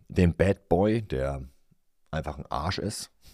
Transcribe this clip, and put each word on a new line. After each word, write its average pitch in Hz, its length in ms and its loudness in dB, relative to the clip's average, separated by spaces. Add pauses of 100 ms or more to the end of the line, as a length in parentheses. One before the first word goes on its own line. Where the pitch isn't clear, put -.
den 87 280 4
Bad 95 340 0
Boy, 107 340 4
der 67 400 -4 (680)
einfach 76 240 -6
ein - 120 -12
Arsch 80 300 -4
ist, - 320 -8 (220)